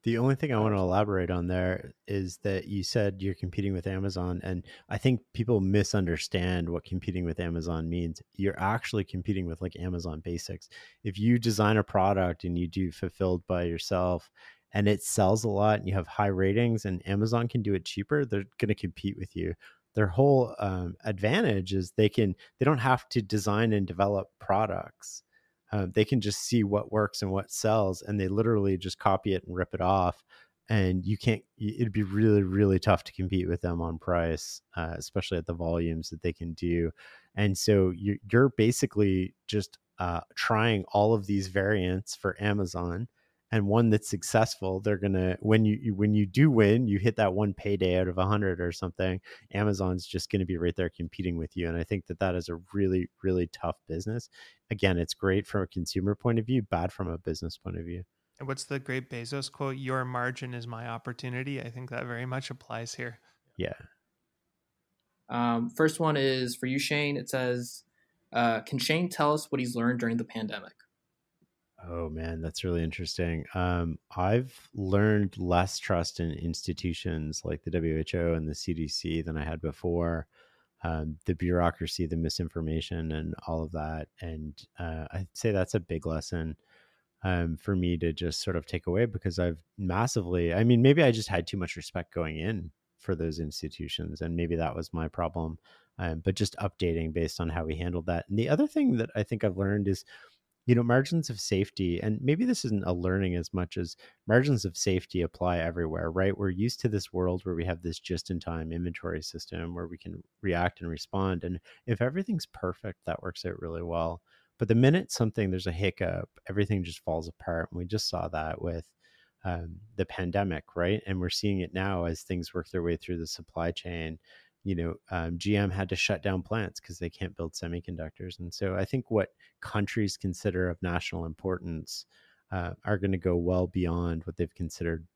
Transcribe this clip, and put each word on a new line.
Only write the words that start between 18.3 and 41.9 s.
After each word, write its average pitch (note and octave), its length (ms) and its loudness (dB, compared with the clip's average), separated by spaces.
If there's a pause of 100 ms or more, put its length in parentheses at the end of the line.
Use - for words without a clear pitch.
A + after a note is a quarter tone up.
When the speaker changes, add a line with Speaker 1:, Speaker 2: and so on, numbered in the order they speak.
Speaker 1:
gonna G#2+ 160 2
compete - 460 -4
with - 160 -10
you. E2+ 180 -2 (400)
Their G#2+ 140 6
whole, C3 500 6
um, F#2 460 -2
advantage G#2 680 2
is F#2 180 0
they G#2+ 160 2
can, G#2 260 2 (240)
they C3+ 60 0
don't C#3+ 140 4
have B2+ 320 2
to A#2+ 120 2
design G#2 520 2
and G2 120 2
develop F#2+ 440 0 (100)
products. - 840 -2 (480)
Uh, G2+ 160 0
they G#2 200 4
can A#2+ 160 2
just G2+ 200 -4
see A#2 220 2
what G2+ 300 0
works G#2+ 280 0
and G2 80 -2
what F#2+ 220 -2
sells, G#2+ 500 2
and G#2 160 -4
they F#2+ 120 0
literally G2+ 480 4
just F#2 220 -6
copy G2 340 2
it F2+ 120 -2
and F2+ 80 -10
rip F2+ 200 -4
it F#2 80 -4
off. F2+ 420 2 (460)
And F#2 360 2
you G#2 120 0
can't, G#2+ 260 0 (160)
y-, G#2+ 180 -4
it'd A2+ 140 0
be G#2 120 0
really, G#2 400 6
really F#2+ 360 4
tough - 260 4
to - 80 -14
compete F#2 360 0
with F2 120 0
them E2+ 200 0
on E2 180 -4
price, E2+ 640 0 (160)
uh, E2 200 -4
especially F#2 400 -4
at E2 80 -4
the E2+ 80 -4
volumes E2+ 560 -2
that E2 120 -12
they F2 100 0
can E2 220 -8
do. E2+ 380 0 (440)
And G2 220 2
so G2 320 6
you're, G2 280 -2 (140)
you're B2+ 260 8
basically G#2 760 2 (120)
just, G#2 300 -4 (220)
uh, F2 220 -2 (140)
trying A2 580 2
all G#2 200 6
of G2+ 120 0
these G2 240 0
variants F#2+ 680 0